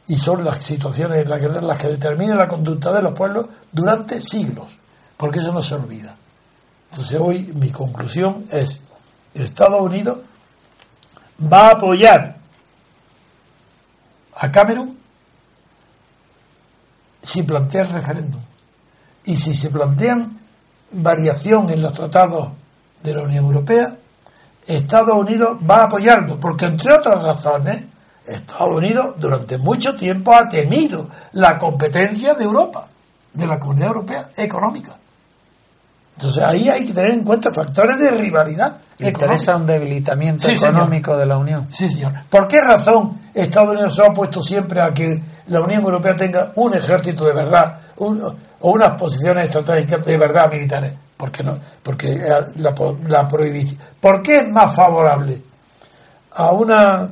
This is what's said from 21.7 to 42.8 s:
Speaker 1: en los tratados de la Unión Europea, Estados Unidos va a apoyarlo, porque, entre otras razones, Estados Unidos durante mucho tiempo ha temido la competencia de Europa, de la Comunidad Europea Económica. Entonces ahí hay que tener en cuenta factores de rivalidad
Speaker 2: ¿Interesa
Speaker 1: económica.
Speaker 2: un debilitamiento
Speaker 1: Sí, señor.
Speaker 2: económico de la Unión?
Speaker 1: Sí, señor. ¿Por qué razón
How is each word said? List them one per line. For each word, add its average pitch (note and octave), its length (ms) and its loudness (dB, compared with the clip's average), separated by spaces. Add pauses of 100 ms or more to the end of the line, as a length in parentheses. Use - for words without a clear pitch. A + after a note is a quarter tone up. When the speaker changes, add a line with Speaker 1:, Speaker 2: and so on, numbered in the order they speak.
Speaker 1:
en D#3 120 -2
los D3+ 100 -4
tratados E3 560 0 (540)
de D3+ 100 -6
la D3 100 -6
Unión C#3+ 220 -2
Europea, D3 520 0 (720)
Estados G#3+ 500 2
Unidos A3+ 420 0 (100)
va G#3 100 8
a A3 60 8
apoyarlo, G#3 540 2
porque, E3+ 280 -4
entre E3+ 280 2
otras A3+ 280 4
razones, D3+ 640 -2 (400)
Estados - 500 -4
Unidos A3+ 420 0
durante C3 400 -4
mucho A#3+ 380 -2
tiempo F#3+ 380 2
ha A#3 140 6
temido E3 600 -2 (240)
la F3+ 260 4
competencia F3+ 760 -2
de A#3+ 100 -2
Europa, C#4 420 -2 (460)
de E3 140 -6
la D3+ 120 -4
Comunidad C#3 300 -2
Europea A3+ 480 -8
Económica. G#3 580 -6 (1200)
Entonces C3+ 260 -2
ahí G#3 260 2
hay - 160 -2
que A3+ 80 -8
tener F#3 200 0
en A3+ 100 -2
cuenta A3 300 0
factores G3 460 0
de C#4+ 120 2
rivalidad F#3 680 -2 (220)
Speaker 2:
¿Interesa D#3+ 540 0
Speaker 1:
económica. F3 40 2
Speaker 2:
un E3 100 -2
debilitamiento D3 840 -2
Speaker 1:
Sí, A#3 80 2
señor. D3+ 180 2
Speaker 2:
económico D#3+ 420 0
de C#3 100 0
la C#3 120 0
Unión? C#3+ 320 -4
Speaker 1:
Sí, F#3 180 -4
señor. C#3 240 -4 (160)
¿Por G3 200 4
qué D4+ 120 4
razón A3+ 600 2 (120)